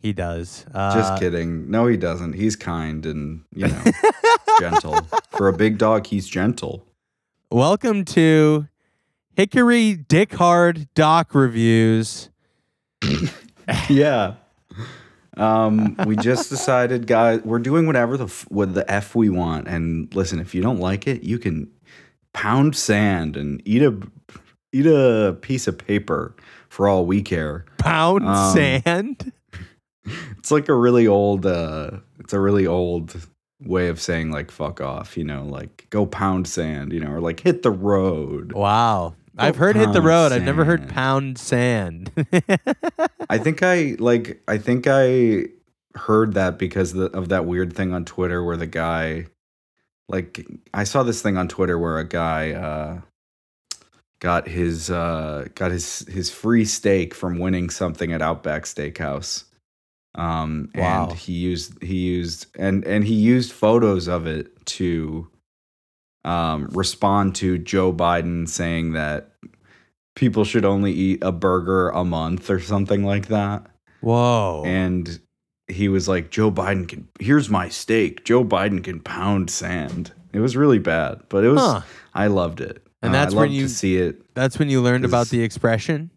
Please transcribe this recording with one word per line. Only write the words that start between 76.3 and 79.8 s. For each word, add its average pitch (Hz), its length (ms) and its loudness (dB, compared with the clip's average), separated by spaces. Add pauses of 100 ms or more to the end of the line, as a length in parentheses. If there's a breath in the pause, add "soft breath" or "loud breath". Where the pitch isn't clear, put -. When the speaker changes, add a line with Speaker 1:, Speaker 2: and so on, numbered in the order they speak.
Speaker 2:
"Joe 110 180 2
Biden 92 380 -2
can, 73 200 -16 (120)
here's 117 300 2
my 90 180 0
steak. - 560 -2
Joe 123 220 4
Biden 98 360 0
can 87 200 -10
pound 92 480 -2
sand." 87 640 -8 (180)